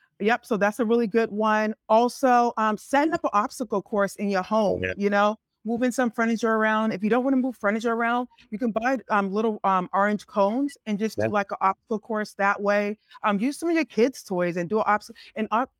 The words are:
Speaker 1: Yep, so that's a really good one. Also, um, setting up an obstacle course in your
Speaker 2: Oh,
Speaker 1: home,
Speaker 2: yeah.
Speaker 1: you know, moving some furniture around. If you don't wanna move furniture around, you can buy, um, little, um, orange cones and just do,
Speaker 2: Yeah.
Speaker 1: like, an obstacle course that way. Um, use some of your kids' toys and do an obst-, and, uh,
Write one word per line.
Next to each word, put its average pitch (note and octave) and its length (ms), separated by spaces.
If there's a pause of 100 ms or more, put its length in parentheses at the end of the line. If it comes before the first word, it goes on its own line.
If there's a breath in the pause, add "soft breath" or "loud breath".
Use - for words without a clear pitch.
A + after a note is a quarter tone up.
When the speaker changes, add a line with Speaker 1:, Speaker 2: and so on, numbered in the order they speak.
(200)
Speaker 1:
Yep, A3+ 260
so A#3+ 120
that's G3+ 220
a B3 60
really A#3 220
good A3+ 240
one. G#3+ 420 (160)
Also, A#3+ 680
um, G#3+ 200
setting C#4+ 360
up E4+ 120
an - 80
obstacle G#3 480
course G3+ 360
in G3+ 120
your F#3+ 120
Speaker 2:
Oh, - 20
Speaker 1:
home, F#3+ 380
Speaker 2:
yeah. F#3 140
Speaker 1:
you G3+ 140
know, G#3 280 (280)
moving A#3 260
some B3 200
furniture A3+ 400
around. A3 420
If F#3+ 100
you G#3+ 60
don't A#3+ 140
wanna C4+ 140
move B3+ 200
furniture A3 360
around, A#3 340 (240 soft breath)
you G#3+ 80
can A#3+ 120
buy, A#3 260 (120)
um, G3 220
little, G#3+ 340
um, F#3 280
orange G3+ 340
cones A3 500 (100)
and G#3 120
just G#3+ 220
do, G#3+ 40
Speaker 2:
Yeah. A3+ 40
Speaker 1:
like, G3+ 220
an G#3 100
obstacle G3 380
course G#3+ 360
that G3+ 260
way. G#3 360 (260 loud breath)
Um, G3+ 160
use C4 200
some E4 100
of E4+ 60
your D#4+ 100
kids' B3 380
toys F3 340
and F3 120
do G#3+ 100
an G#3+ 80
obst-, G#3 240 (240 loud breath)
and, G#3+ 160
uh, A#3 140 (140)